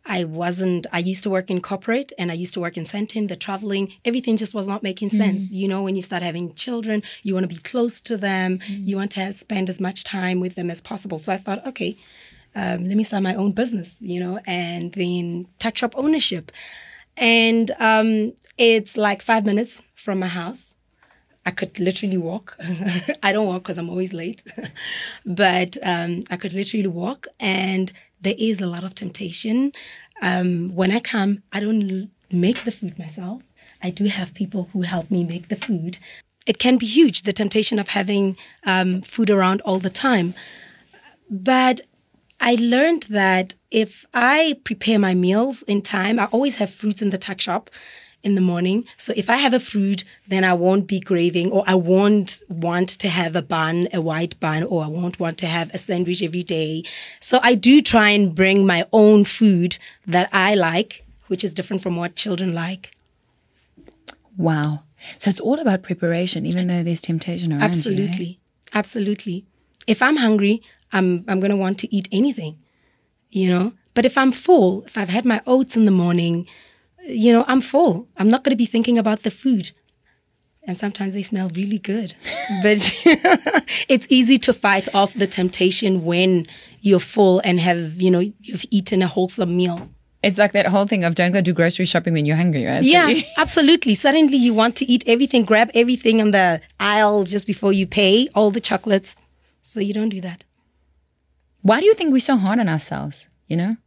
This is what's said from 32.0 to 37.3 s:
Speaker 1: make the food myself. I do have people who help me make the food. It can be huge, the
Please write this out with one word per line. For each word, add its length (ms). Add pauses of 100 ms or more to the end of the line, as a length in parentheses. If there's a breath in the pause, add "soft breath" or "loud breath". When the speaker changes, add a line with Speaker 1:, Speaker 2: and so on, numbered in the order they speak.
Speaker 1:
make 340
the 60
food 280
myself. 440 (380 soft breath)
I 100
do 140
have 280
people 400
who 80
help 300
me 120
make 260
the 60
food. 420 (480 loud breath)
It 140
can 180
be 100
huge, 360
the 100